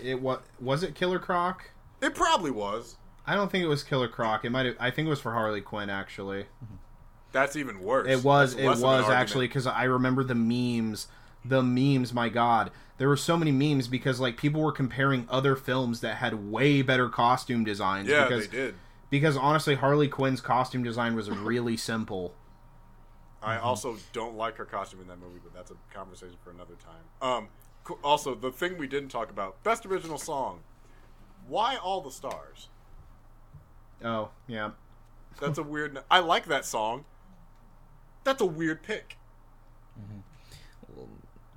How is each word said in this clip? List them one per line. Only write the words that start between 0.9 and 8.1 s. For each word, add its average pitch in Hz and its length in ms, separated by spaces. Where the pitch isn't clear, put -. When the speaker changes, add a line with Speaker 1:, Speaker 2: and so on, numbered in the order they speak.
Speaker 1:
Killer 180 240
Croc? 180 520
Speaker 2:
It 302 140
probably 311 360
was. 107 460
Speaker 1:
I 156 80
don't 196 180
think 185 100
it 170 60
was 139 140
Killer 127 260
Croc. 113 380
It 117 40
might 131 140
have, 120 160
I 123 100
think 156 160
it 160 40
was 139 100
for 113 120
Harley 107 280
Quinn, 101 300
actually. 98 540
Speaker 3:
Mm-hmm. 104 120
Speaker 2:
That's 139 240
even 120 260
worse. 117 260
Speaker 1:
It 131 160